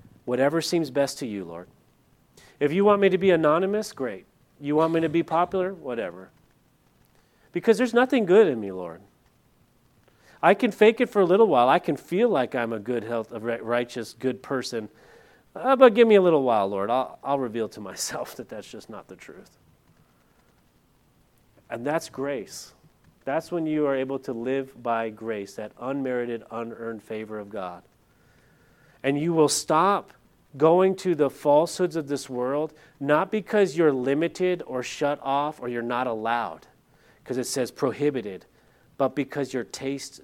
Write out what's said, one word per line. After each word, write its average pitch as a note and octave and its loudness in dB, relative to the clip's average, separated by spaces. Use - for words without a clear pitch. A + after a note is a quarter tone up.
"Whatever C#3 2
seems D#3+ -2
best C#3 -2
to C3+ -8
you, G2+ -6
Lord. E2+ -14
If C#3+ 2
you G3 2
want G3+ 6
me G3 6
to F3+ 2
be F#3 4
anonymous, F3+ 2
great. G#2+ -8
You D3 -2
want D#3+ 2
me E3 2
to E3 0
be D#3+ 0
popular? F3+ -2
Whatever. A2 -10
Because F#3 2
there's A#3 0
nothing B3 2
good F#3+ 8
in B2+ -2
me, G2 -6
Lord. F2 -10
I E3+ 6
can A3 0
fake A3 4
it B3 2
for G#3 0
a F#3 6
little G3 6
while. B2+ 4
I D3+ 4
can D3+ -4
feel G3+ 0
like C3+ 0
I'm A#2 -2
a A2+ -6
good, A2+ -4
health, A2+ -6
a A#2 -10
ri-, A#2 -6
righteous, A#2+ -4
good B2+ -6
person. A#2+ -6
Uh, C4 0
but B3 10
give A3+ 6
me G#3+ 8
a G3 8
little D#3+ 4
while, A2 2
Lord. G2 -4
I'll, B2+ -2
I'll C#3 -2
reveal A2+ -4
to - -16
myself G#2 -10
<laughs> - -
that A#2 -16
that's G#2+ -16
just - -18
not G#2 -18
the F#2 -20
truth." - -20
And A#2 -8
that's D#3+ -4
grace. C3 -10
That's D3+ -4
when E3 -4
you D3+ 0
are C#3 2
able C3+ -4
to C3+ -8
live C3 -6
by A2+ -2
grace, G#2+ -8
that G#2+ -10
unmerited, B2 -4
unearned A2+ -10
favor A2 -10
of G2+ -12
God. F#2 -10
And C#3 0
you E3 -2
will D#3 4
stop E3+ 0
going F3+ 4
to F#3 -2
the D3 2
falsehoods D#3 0
of D3+ -6
this C#3 -6
world, C3+ -4
not D3+ 0
because G3+ 0
you're D#3+ 6
limited E3 -2
or B2+ -6
shut C#3+ -4
off C#3+ -4
or B2 -8
you're A#2+ -6
not B2 -2
allowed, A2+ -4
'cause B2+ -6
it B2 -4
says B2 -4
prohibited, A#2+ -4
but C3 0
because C3+ -6
your B2 -4
tastes C3+ -10